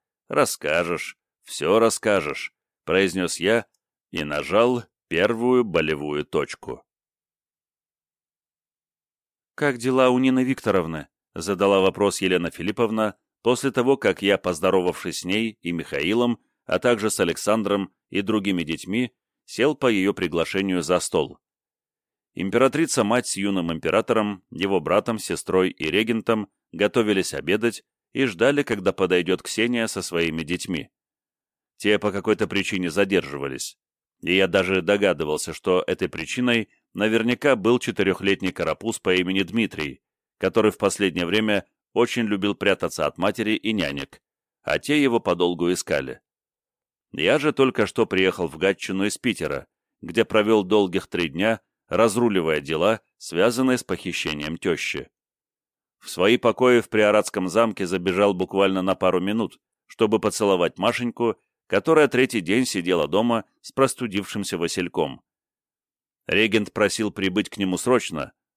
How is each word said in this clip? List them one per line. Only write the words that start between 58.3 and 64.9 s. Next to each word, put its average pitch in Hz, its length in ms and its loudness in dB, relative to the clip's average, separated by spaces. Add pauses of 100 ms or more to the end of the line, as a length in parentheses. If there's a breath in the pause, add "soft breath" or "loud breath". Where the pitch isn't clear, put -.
буквально 95 480 0
на 95 140 0
пару 92 240 2
минут, 101 400 -4 (260)
чтобы 110 340 0
поцеловать 98 580 0
Машеньку, 117 580 -2 (320)
которая 156 400 4
третий 123 340 2
день 104 240 2
сидела 87 420 0
дома 113 380 0 (160)
с - 100 -18
простудившимся 101 840 -4
Васильком. 85 640 -4 (1040)